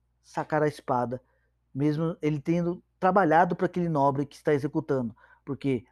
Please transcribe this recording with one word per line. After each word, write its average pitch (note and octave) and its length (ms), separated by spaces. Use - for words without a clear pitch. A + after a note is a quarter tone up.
sacar D#3 380
a D3+ 60
espada, B2 520
mesmo D3+ 480
ele D3+ 180
tendo E3+ 440
trabalhado F#3 560
pra F#3 100
aquele F3 240
nobre C#3+ 380
que - 80
está - 180
executando. C#3 600
Porque C3+ 480